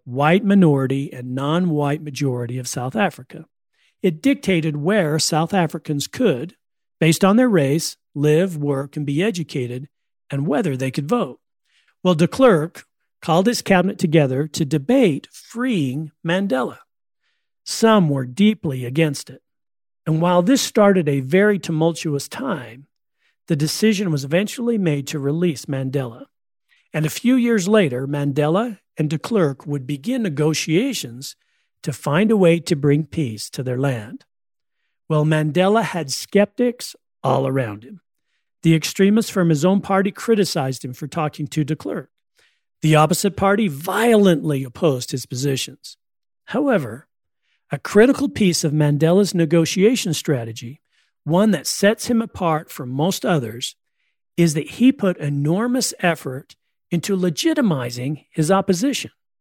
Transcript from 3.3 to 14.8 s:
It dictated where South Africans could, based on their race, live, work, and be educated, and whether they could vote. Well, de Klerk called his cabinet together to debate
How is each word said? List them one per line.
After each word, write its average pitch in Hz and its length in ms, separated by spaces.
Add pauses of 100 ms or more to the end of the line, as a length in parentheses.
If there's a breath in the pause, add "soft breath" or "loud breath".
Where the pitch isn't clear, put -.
It 165 200
dictated 175 540
where 160 420
South 160 360
Africans 156 520
could, 165 500 (440)
based 165 240
on 196 120
their 254 120
race, 160 480 (180)
live, 151 440
work, 143 380
and 147 100
be 143 160
educated, 147 640 (420)
and 139 160
whether 196 300
they 131 140
could 143 180
vote. 185 320 (640)
Well, 180 100
de 165 140
Klerk 185 560 (380)
called 170 240
his 240 160
cabinet 190 360
together 147 480
to 160 200
debate 156 640